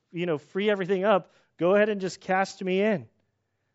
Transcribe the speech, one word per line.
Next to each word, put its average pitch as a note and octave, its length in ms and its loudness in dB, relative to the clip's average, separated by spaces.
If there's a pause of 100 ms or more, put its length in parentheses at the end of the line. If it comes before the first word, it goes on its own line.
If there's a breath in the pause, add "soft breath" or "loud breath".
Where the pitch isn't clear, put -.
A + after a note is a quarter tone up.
(120)
you F3 140 -6
know, D#3+ 120 -2
free G3 320 -4
everything F#3+ 340 -2
up, G3 280 2 (260 soft breath)
go F3 180 2
ahead G#3 140 4
and G3+ 120 -4
just F#3 200 -8
cast F#3+ 420 -2
me F#3 180 0
in." G3+ 260 -2 (680)